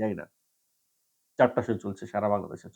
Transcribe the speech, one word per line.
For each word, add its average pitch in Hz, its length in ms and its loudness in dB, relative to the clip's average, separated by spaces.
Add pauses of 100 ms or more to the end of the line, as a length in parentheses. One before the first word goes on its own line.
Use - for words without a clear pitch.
জানি 107 200 0
না। 76 60 -14 (1120)
চারটা 127 280 6
শো 117 60 0 (120)
চলছে 98 280 -8
সারা 104 220 0
বাংলাদেশে 92 420 -6